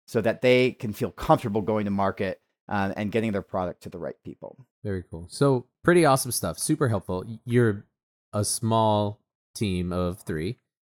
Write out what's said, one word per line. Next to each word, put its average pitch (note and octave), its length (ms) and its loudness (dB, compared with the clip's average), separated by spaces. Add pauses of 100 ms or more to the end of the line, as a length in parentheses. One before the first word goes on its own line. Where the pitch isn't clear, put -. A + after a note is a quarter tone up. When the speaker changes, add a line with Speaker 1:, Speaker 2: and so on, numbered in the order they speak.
Speaker 1:
so - 160 -2
that G#2+ 200 0
they B2+ 320 4
can G#2+ 200 -8
feel A2+ 160 -4
comfortable A2+ 520 0
going G#2+ 240 0
to G2+ 60 -2
market, G2 480 -2 (300)
um, G2 260 -2
and G#2 160 -4
getting A2+ 200 0
their G2 100 -2
product F2+ 420 -6
to F#2 60 -14
the F#2+ 80 -12
right D2+ 260 -10
people. - 340 -16 (260)
Speaker 2:
Very F#2+ 260 -6
cool. E2 180 -14
So C3+ 380 0 (180)
pretty F3 220 6
awesome C3+ 260 4
stuff. E2+ 280 -4
Super D3+ 300 0
helpful. F#2 380 -2
Y-, A2+ 180 -12
you're A#2 400 2 (460)
a G#2 140 0
small G#2+ 760 0 (340)
team F2+ 380 -2
of F2+ 260 -2
three, F2 380 -6 (340)